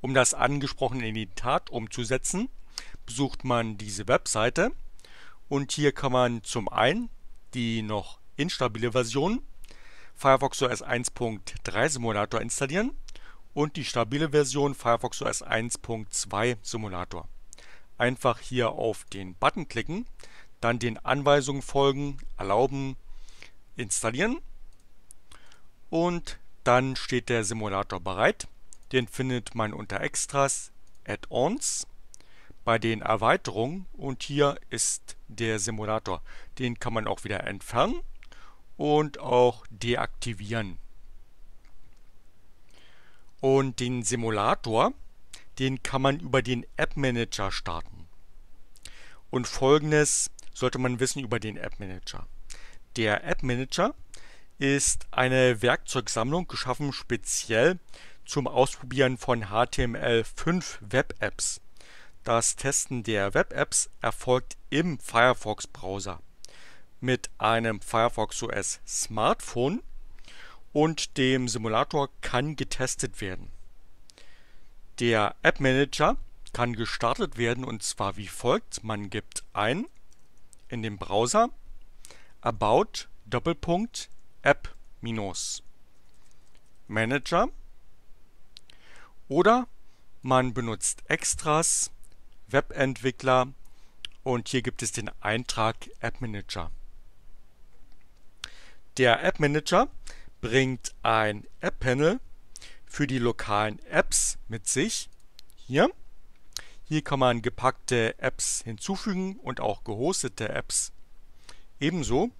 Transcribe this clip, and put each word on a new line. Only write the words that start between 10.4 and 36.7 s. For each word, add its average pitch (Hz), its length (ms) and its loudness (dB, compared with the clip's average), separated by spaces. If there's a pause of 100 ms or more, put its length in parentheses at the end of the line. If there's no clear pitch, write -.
O 131 40 4
S 123 160 0
eins 120 280 0
Punkt 110 540 -4
drei 113 240 2
Simulator 113 520 0
installieren 139 560 0 (580)
und 147 220 0
die 139 80 -4
stabile 131 460 0
Version 139 440 4
Firefox 117 480 2
O 127 40 0
S 117 160 0
eins 113 340 0
Punkt 110 380 -6
zwei 110 480 0
Simulator. 92 680 -6 (680)
Einfach 123 400 4
hier 120 320 0
auf 110 340 -2
den 95 300 -8
Button 147 340 2
klicken, 156 380 -2 (540)
dann 117 180 2
den 113 260 0
Anweisungen 139 580 4
folgen, 139 560 2 (180)
erlauben, 131 600 2 (800)
installieren 127 640 0 (1500)
und 170 480 0 (260)
dann 127 320 6
steht - 320 -2
der 117 160 2
Simulator 101 560 -2
bereit. 95 480 2 (440)
Den 123 160 2
findet 127 460 -2
man 107 180 0
unter 98 280 -6
Extras, - 680 0 (360)
Add-ons. 123 800 0 (800)
Bei 113 140 4
den 113 220 0
Erweiterungen 117 920 2
und 135 280 -6
hier 143 380 2 (100)
ist - 460 -2 (100)
der 110 320 0
Simulator. 107 640 -2 (360)
Den 120 200 -2